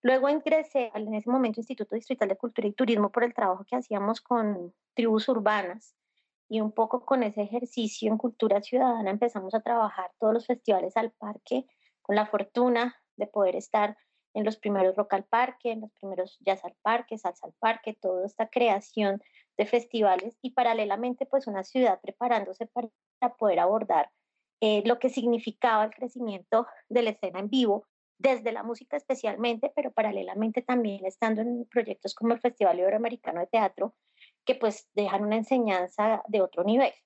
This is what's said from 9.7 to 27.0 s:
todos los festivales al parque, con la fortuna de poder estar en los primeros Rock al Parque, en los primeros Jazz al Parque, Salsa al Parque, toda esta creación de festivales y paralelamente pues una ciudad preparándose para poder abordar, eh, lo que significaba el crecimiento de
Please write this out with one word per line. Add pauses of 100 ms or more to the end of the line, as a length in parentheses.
todos
los
festivales
al
parque, (360)
con
la
fortuna (220)
de
poder
estar (360)
en
los
primeros
Rock
al
Parque,
en
los
primeros
Jazz
al
Parque,
Salsa
al
Parque,
toda
esta
creación (360)
de
festivales
y
paralelamente
pues
una
ciudad
preparándose
para
poder
abordar, (500)
eh,
lo
que
significaba
el
crecimiento (200)
de